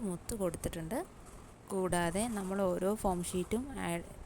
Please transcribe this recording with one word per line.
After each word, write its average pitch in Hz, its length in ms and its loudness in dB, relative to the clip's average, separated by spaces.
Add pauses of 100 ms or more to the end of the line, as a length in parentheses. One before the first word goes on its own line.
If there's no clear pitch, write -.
മുത്ത് 180 340 -2
കൊടുത്തിട്ടുണ്ട്. 170 580 0 (720)
കൂടാതെ 175 500 4 (160)
നമ്മൾ 196 200 0 (120)
ഓരോ 180 200 4 (120)
ഫോം 180 180 4 (100)
ഷീറ്റും 190 320 2 (280)
ആഡ്, 170 120 0 (240)